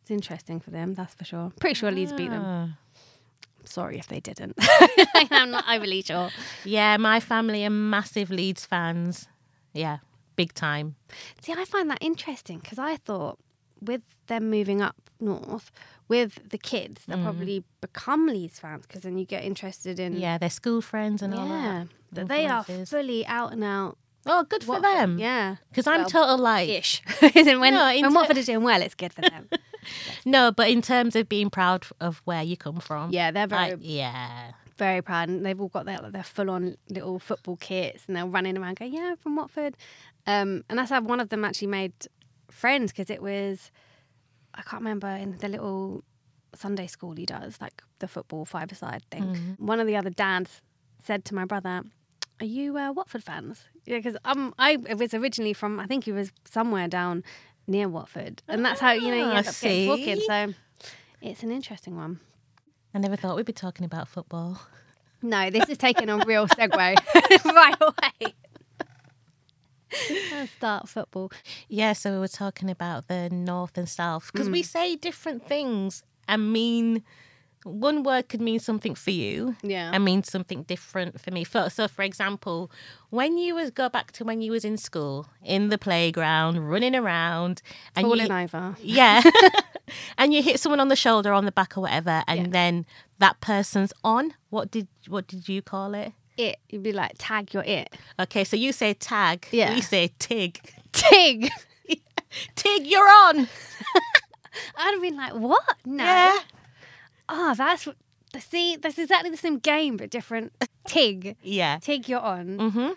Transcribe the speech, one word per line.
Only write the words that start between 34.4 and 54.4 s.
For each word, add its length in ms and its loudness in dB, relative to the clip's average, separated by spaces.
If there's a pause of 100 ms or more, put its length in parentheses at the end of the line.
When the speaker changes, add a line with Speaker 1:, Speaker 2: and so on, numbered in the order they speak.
Speaker 1:
very 240 0
proud, 260 -4
and 160 -6
they've 160 -4
all 100 -8
got 180 -8
their, 100 -10
like, 140 -14
their 120 -12
full-on 520 -6 (120)
little 300 -10
football 400 -10
kits, 480 -8
and 100 -6
they're 120 -6
running 320 -2
around 180 -10
going, 160 -12
"Yeah, 200 -6
I'm 40 -10
from 200 -6
Watford." 380 -8 (520)
Um, 420 -2
and 80 -4
that's 140 -4
how 100 0
one 180 -2
of 100 -6
them 140 -4
actually 260 -6
made 240 -6 (580)
friends, 420 -2
'cause 160 -10
it 140 -10
was, 480 -8 (840)
I 80 -18
can't 220 -14
remember, 240 -6
in 320 -10
the 80 -8
little 560 -8 (500)
Sunday 320 -8
school 300 -14
he 100 -12
does, 340 -14
like, 220 -16 (160)
the 100 -10
football 380 -12
five-a-side 640 -12
thing. 140 -8 (120)
Speaker 2:
Mm. 240 -10
Speaker 1:
One 200 -2
of 80 0
the 100 -2
other 140 -4
dads 500 -4 (420)
said 220 -6
to 80 -10
my 120 -4
brother, 360 -6 (580)
"Are 60 -10
you, 320 -6
uh, 140 -6
Watford 320 -10
fans?" 400 -14 (240)
Yeah, 120 -6
'cause 160 -8 (100)
I'm, 340 -4